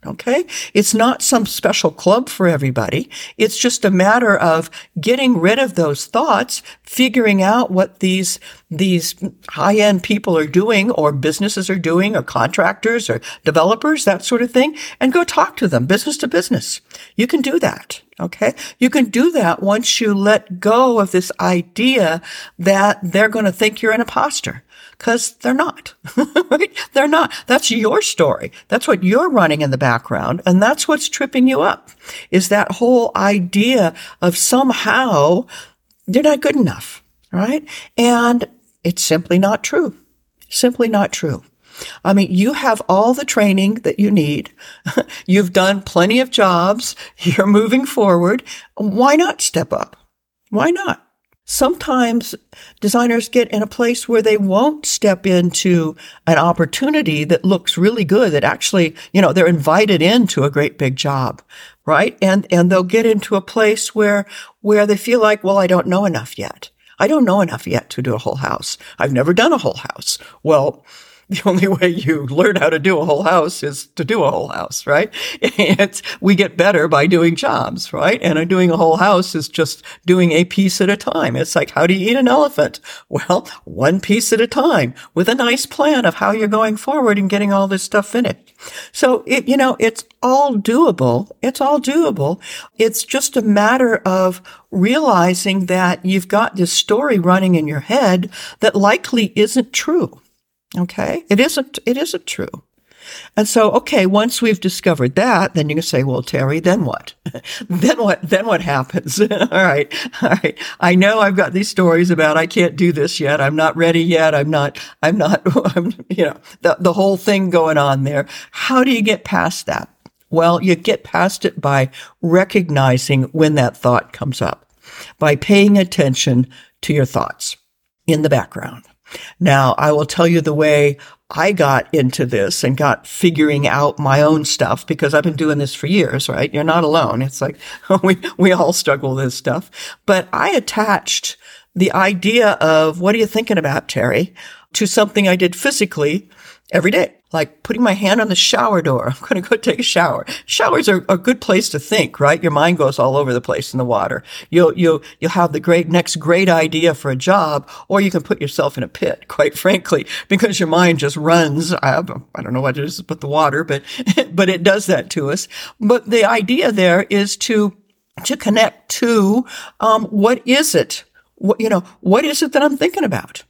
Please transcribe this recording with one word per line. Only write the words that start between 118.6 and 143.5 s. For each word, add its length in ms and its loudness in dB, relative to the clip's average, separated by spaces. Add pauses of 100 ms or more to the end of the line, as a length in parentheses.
do 80 2
you 100 0
get 220 0
past 440 -4
that? 200 -6 (420)
Well, 320 2
you 140 2
get 300 -4
past 400 -2
it 160 -4
by 300 0 (300)
recognizing 1080 2
when 240 2
that 220 0
thought 340 0
comes 300 -8
up, 280 -6 (480)
by 200 2
paying 400 4
attention 720 2 (340)
to 120 -4
your 120 2
thoughts 500 -6 (500)
in 180 0
the 60 2
background. 540 -4 (560)
Now, 380 4
I 140 2
will 140 2
tell 220 0
you 140 4
the 120 -2
way 440 2 (320)
I 220 0
got 420 0
into 320 0
this 380 -2
and 140 0
got 300 -2
figuring 600 0
out 320 0
my 220 2
own 240 2
stuff, 420 -4
because 260 -2
I've 100 2
been 120 -2
doing 220 0
this 180 -4
for 120 -8
years, 420 0
right? 240 -4
You're 100 -2
not 200 2
alone. 380 0
It's 200 -6
like, 160 -6 (240)
<laughs> 220 0
we, 140 4 (200)
we 140 4
all 220 2
struggle 420 -2
with 100 -2
this 100 -4
stuff. 680 -8
But 260 2
I 200 -2
attached 880 -2 (380)
the 160 2
idea 640 2
of, 460 2
"What 140 0
are 60 0
you 80 2
thinking 300 -2